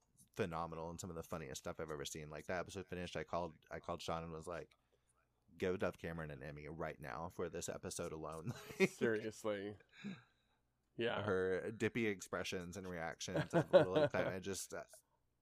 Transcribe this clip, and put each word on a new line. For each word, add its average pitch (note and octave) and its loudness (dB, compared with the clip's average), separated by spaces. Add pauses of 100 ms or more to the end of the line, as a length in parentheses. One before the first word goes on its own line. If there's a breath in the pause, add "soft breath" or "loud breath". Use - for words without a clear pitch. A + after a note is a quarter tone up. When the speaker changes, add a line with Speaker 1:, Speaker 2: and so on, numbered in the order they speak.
(360)
Speaker 1:
phenomenal E2 -2
and E2+ -6
some F#2 -6
of E2 -6
the E2 -4
funniest D2 -6
stuff F2 -4
I've D#2 -4
ever C#2 -2
seen. D2+ -6
Like, D2+ -8
that F#2 0
episode F#2 -6
finished, F2+ -4
I D#2+ 0
called, E2+ -2 (160)
I E2 -6
called F2 -4
Sean E2 -2
and E2 -8
was D#2+ -8
like, D#2+ -6 (800)
give F#2 2
Dove F#2 0
Cameron E2 -6
an C2 -10
Emmy D2 -8
right D#2+ -4
now D2+ -6
for F2 -2
this E2+ -4
episode E2+ -4
alone. D#2+ -6 (120)
<laughs> - -6
Like, F#3+ 6
Speaker 2:
Seriously. G#2+ 0 (1200 loud breath)
Yeah. G#2+ 2
Speaker 1:
her F#2 4
dippy A2 2
expressions F2+ -2
and F#2 -6
reactions F2 -2
of - 4
little F3+ 10
Speaker 2:
<laughs> D#3 8
Speaker 1:
excitement, F#2 2
just, G2 -4
uh, F2 -4 (600)